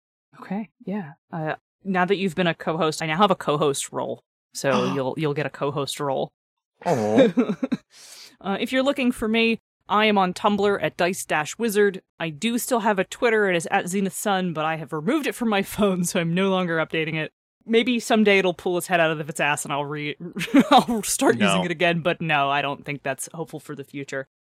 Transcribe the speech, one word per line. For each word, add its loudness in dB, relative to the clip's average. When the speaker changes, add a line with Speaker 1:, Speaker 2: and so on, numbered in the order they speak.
Speaker 1:
Okay, -8
yeah. -8
Uh, -6
now 0
that 2
you've -2
been 0
a 2
co-host, -2
I -2
now -2
have 4
a 2
co-host 0
role. -6
So 0
Speaker 2:
<gasps> -4
Speaker 1:
you'll, -2
you'll -2
get -2
a -8
co-host -4
role. -4
Speaker 2:
Aw. 4
Speaker 1:
<laughs> -4
Uh, -4
if -6
you're 2
looking 2
for -4
me, 2
I 2
am 4
on 2
Tumblr 2
at -2
Dice 0
Dash -2
Wizard. 2
I -4
do -2
still 0
have 2
a 2
Twitter. 2
It 2
is -2
at 0
Zenith -2
Sun, -2
but -4
I -2
have -12
removed -2
it -4
from -2
my 2
<laughs> -
phone, 0
so -2
I'm 0
no 2
longer 0
updating -2
it. -4
Maybe 2
someday 4
it'll 4
pull -4
its -4
head 2
out 4
of -8
its -10
ass 0
and -8
I'll -2
re-, -8
<laughs> 4
I'll 4
start 2
using 4
Speaker 2:
No. 0
Speaker 1:
it -2
again, 0
but -2
no, 0
I 0
don't -6
think -10
that's -6
hopeful -10
for -14
the -12
future. -10